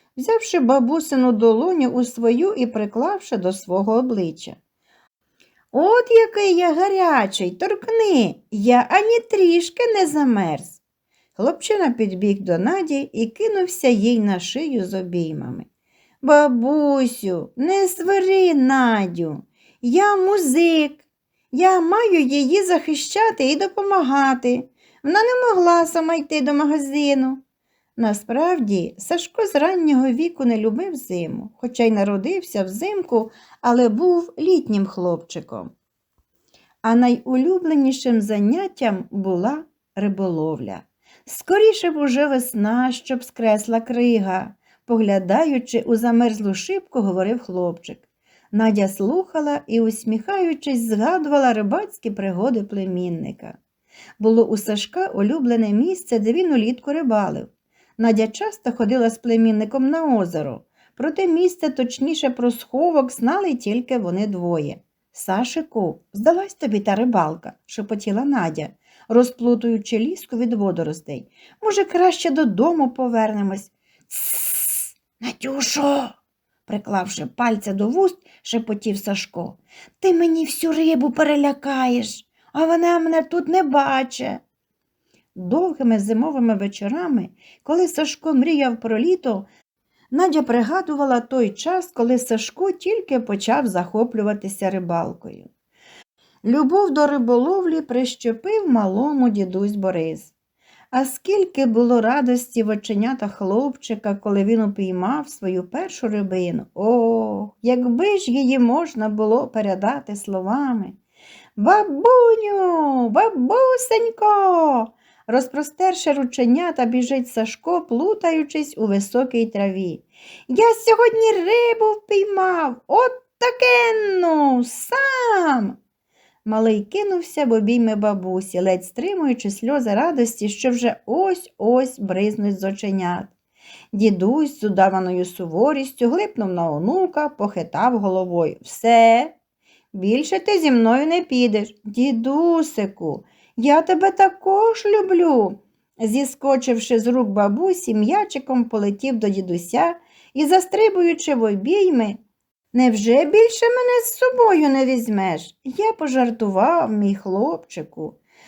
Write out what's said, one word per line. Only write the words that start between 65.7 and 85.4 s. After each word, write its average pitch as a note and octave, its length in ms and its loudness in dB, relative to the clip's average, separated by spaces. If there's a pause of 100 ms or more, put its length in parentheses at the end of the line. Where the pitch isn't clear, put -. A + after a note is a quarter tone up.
здалась E4+ 420 0
тобі G#3+ 260 -4
та G3+ 140 -2
рибалка?» F#3+ 580 -2 (140)
шепотіла G#3 580 -6
Надя, E3+ 440 -4 (400)
розплутуючи A#3 880 0
ліску B3+ 380 -6
від A#3 180 -2
водоростей. D#3+ 760 -4 (340)
«Може, G4+ 220 0
краще F4 460 0
додому C4+ 600 2
повернемось?» G#3+ 800 -2 (380)
«Тссс, - 880 -6 (240)
Надюшо!» C4+ 880 -4 (640)
приклавши G3+ 540 -6
пальця A3+ 460 -4
до G3+ 160 -2
вуст, F4+ 300 0 (240)
шепотів G#3+ 560 -6
Сашко. F#3 600 -8 (420)
«Ти F#4+ 120 2
мені E4 320 2
всю - 280 -4
рибу D#4 380 2
перелякаєш, C4+ 1200 -2 (240)
а D4+ 120 0
вона E4+ 340 2
мене E4 240 0
тут E4+ 260 -4
не F4+ 140 4
баче». C4+ 800 -2 (920)
Довгими A#3 640 0